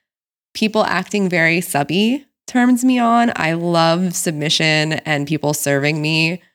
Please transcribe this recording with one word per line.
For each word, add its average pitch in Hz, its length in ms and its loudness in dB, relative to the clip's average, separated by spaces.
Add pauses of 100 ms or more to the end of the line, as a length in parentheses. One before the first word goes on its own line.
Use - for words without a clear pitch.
(560)
People 214 280 0
acting 190 460 -2
very 165 320 0
subby 185 640 -2 (220)
turns 247 380 2
me 254 120 2
on. 233 380 2
I 160 180 0
love 170 600 2
submission 156 800 0
and 143 340 -4
people 151 260 -2
serving 147 480 0
me. 160 400 0 (140)